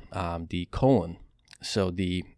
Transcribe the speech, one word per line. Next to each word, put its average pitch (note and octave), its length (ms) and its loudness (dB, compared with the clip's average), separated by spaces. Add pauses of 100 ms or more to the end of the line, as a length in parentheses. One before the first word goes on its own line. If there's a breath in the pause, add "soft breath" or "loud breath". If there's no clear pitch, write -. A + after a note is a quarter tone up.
(100)
um, E2+ 380 -4
the F2 220 -2
colon. G#2 480 2 (420)
So F#2+ 300 0
the F2+ 340 0 (140)